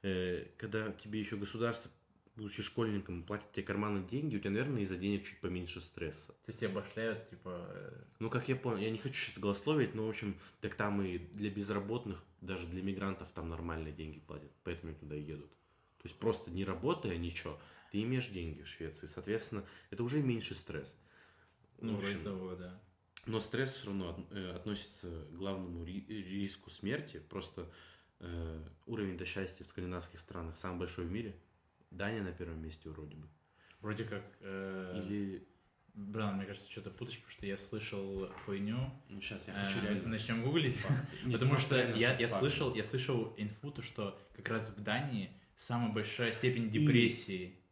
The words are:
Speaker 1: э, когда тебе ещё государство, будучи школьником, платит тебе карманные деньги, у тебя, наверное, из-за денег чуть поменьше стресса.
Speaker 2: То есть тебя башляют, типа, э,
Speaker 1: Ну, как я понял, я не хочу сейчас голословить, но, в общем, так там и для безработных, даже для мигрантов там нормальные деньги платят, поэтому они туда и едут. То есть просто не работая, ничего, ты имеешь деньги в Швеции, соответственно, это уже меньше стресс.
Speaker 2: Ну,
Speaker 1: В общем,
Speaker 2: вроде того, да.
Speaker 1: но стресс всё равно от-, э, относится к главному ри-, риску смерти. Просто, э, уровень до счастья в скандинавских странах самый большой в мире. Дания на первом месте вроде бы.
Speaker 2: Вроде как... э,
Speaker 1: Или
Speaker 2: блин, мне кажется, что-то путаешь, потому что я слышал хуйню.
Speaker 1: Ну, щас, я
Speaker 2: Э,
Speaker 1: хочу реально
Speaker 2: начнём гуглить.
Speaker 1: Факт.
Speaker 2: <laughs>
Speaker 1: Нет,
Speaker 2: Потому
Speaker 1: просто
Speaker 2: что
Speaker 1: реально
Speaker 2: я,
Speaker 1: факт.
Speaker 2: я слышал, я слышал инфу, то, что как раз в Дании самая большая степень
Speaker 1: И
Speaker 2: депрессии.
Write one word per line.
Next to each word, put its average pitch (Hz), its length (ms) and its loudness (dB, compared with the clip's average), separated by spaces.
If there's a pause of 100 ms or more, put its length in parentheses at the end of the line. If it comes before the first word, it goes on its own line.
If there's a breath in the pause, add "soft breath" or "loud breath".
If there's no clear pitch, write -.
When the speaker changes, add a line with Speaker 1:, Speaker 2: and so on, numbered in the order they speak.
Speaker 1:
э, 90 420 2 (120)
когда 110 340 -2
тебе 107 280 -4
ещё 101 180 -2
государство, 113 520 0 (460)
будучи 104 280 -6
школьником, 98 600 0
платит - 280 -4
тебе 98 140 -2
карманные 101 420 2
деньги, 131 300 0
у - 20 2
тебя, 101 120 0
наверное, 120 320 4
из-за 92 120 2
денег 98 300 2
чуть - 160 -12
поменьше 90 400 -2
стресса. - 500 -6
Speaker 2:
То - 180 -14
есть - 100 -10
тебя 107 100 2
башляют, 110 600 -2
типа, 90 440 -8
э, - 300 -12 (160)
Speaker 1:
Ну, 110 100 0
как 123 180 2
я 131 80 4
понял, 123 220 2
я 110 140 2
не 113 60 0
хочу - 180 -4
сейчас - 240 -2
голословить, 104 560 4
но, 110 100 0
в 113 40 2
общем, 104 260 -2 (260 loud breath)
так 107 140 -2
там 101 260 4
и 90 160 2
для 101 320 -2
безработных, 101 760 0 (180)
даже 92 260 -4
для 90 140 -4
мигрантов 95 520 0
там 82 160 -4
нормальные 80 440 -2
деньги 78 260 -8
платят, 73 320 -12 (120)
поэтому 82 280 -4
они 76 80 -10
туда 76 180 -8
и 76 40 -4
едут. 76 300 -8 (500 soft breath)
То - 60 -12
есть - 100 -12
просто 110 340 2
не 92 120 0
работая, 95 540 0
ничего, 85 420 -4 (320 loud breath)
ты 101 120 2
имеешь 123 260 2
деньги 82 320 -4
в 76 60 -14
Швеции, 78 400 -8
соответственно, 101 580 -2 (260 loud breath)
это 120 120 -2
уже 143 180 4
меньше 117 340 2
стресс. - 400 -8 (840 soft breath)
Speaker 2:
Ну, 110 140 0
Speaker 1:
В 101 40 0
общем, 98 240 0
Speaker 2:
вроде - 0 -
того, 92 320 -4
да. 90 260 -10 (440)
Speaker 1:
но 110 160 2
стресс 131 320 0
всё - 140 -6
равно 95 240 -2
от-, 90 220 -8
э, 92 220 -4
относится 92 520 -6 (240)
к 85 40 -12
главному 92 500 -4
ри-, 98 220 -6
риску 98 600 -4
смерти. 127 500 -4 (100)
Просто, 92 400 -8 (520 loud breath)
э, 82 420 -4 (220)
уровень 101 320 -2
до 87 80 -4
счастья - 400 -4
в - 20 -18
скандинавских 90 520 -6
странах 82 380 -6
самый 90 220 -4
большой 87 260 -2
в 82 60 -2
мире. 104 240 -4 (560)
Дания 101 300 0
на 92 100 -2
первом 80 300 -6
месте 80 280 -8
вроде 76 260 -10
бы. 76 120 -14 (540 soft breath)
Speaker 2:
Вроде 107 240 -2
как... 101 180 -4 (180)
э, 95 520 -4 (100)
Speaker 1:
Или 98 440 -2 (480)
Speaker 2:
блин, 104 400 -2
мне 98 100 0
кажется, 98 260 -10
что-то 104 200 -8
путаешь, - 260 -8
потому - 140 -18
что - 160 -10
я 98 100 0
слышал 98 720 -4 (180)
хуйню. 101 340 0 (300)
Speaker 1:
Ну, 98 120 -8
щас, - 260 -6
я 98 60 -6
Speaker 2:
Э, 101 120 2
Speaker 1:
хочу 98 180 2
реально 101 260 2
Speaker 2:
начнём 113 340 2
гуглить. 147 320 6
Speaker 1:
Факт. - 380 2
Speaker 2:
<laughs> - 100 -8
Speaker 1:
Нет, 127 100 4
Speaker 2:
Потому 127 200 8
Speaker 1:
просто 131 140 6
Speaker 2:
что 131 100 6
Speaker 1:
реально 117 180 6
Speaker 2:
я, 117 140 8
Speaker 1:
факт. 123 120 4
Speaker 2:
я 117 80 6
слышал, 127 460 4
я 107 80 2
слышал 123 540 2
инфу, 107 340 -2
то, - 100 -6
что - 380 -4 (160 loud breath)
как - 140 -4
раз 110 280 2
в 104 60 -6
Дании 110 480 2 (240 loud breath)
самая 120 360 2
большая 113 420 2
степень 120 340 4
Speaker 1:
И - 20 2
Speaker 2:
депрессии. 113 840 8 (160)